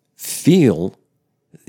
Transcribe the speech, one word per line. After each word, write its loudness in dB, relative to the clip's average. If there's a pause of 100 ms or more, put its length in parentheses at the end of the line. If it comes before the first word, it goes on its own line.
(140)
feel 0 (760)